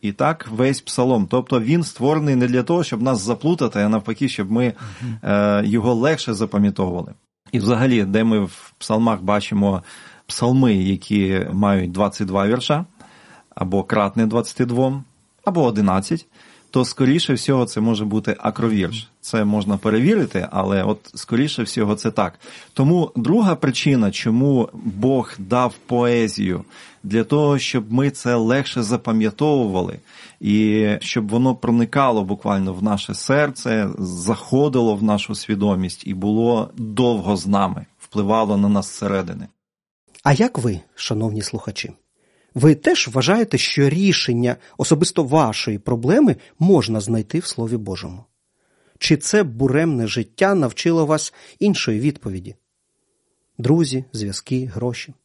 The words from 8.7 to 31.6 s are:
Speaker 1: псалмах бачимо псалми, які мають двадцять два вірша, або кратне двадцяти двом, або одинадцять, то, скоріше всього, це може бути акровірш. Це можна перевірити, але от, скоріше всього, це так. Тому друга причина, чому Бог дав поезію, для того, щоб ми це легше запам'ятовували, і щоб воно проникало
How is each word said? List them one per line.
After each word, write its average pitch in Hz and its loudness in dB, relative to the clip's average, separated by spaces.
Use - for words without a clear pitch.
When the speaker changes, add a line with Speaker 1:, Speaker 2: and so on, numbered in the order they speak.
Speaker 1:
псалмах 110 0
бачимо 101 0
псалми, 123 2
які 95 0
мають 95 2
двадцять 101 -2
два 98 0
вірша, 147 0
або 92 -2
кратне 107 0
двадцяти 113 -2
двом, 131 -2
або 175 0
одинадцять, 104 0
то, 127 2
скоріше 135 0
всього, 127 0
це - -6
може 110 0
бути 104 -2
акровірш. 110 -2
Це 110 -2
можна 104 0
перевірити, 113 0
але 95 0
от, 104 -4
скоріше 131 -2
всього, 104 -2
це 110 -4
так. 95 -2
Тому 156 2
друга 175 2
причина, 131 0
чому 120 0
Бог 120 -2
дав 120 0
поезію, 113 0
для 110 0
того, 147 2
щоб 113 -4
ми 135 2
це 123 -2
легше 120 0
запам'ятовували, 110 0
і 107 2
щоб 107 -4
воно 120 2
проникало 117 2